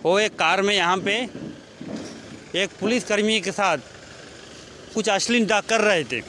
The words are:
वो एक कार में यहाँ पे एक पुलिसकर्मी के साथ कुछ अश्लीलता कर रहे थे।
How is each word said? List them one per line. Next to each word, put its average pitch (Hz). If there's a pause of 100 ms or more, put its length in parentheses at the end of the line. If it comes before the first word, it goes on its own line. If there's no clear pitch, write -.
वो 175
एक 214
कार 180
में 202
यहाँ 180
पे 196 (1400)
एक 185 (100)
पुलिसकर्मी 214
के 185
साथ 190 (1160)
कुछ 214
अश्लीलता 214
कर 226
रहे 196
थे। 117